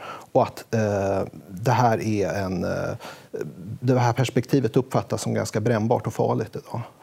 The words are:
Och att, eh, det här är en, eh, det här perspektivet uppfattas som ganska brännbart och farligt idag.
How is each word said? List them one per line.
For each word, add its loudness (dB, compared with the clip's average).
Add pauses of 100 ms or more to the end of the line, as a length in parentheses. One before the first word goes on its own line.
(320)
Och 4
att, -4
eh, 2 (260)
det 0
här 4
är 0
en, -2
eh, -4 (840)
det 4
här 4
perspektivet 0
uppfattas 0
som -2
ganska -2
brännbart 2
och -4
farligt 0
idag. -8 (220)